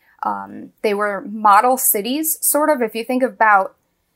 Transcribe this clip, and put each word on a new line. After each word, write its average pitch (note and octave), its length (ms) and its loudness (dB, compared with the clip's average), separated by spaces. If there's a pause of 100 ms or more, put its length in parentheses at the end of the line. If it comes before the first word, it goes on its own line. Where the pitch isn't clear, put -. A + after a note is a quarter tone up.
(240)
Um, G#2 580 -10
they G#3+ 120 0
were G3+ 280 -4
model G#3+ 560 4
cities, B3+ 640 -4
sort D4+ 280 0
of. C#4+ 120 0
If A3+ 140 -4
you A3+ 100 -8
think B3+ 180 -2
about G#3 540 2 (380)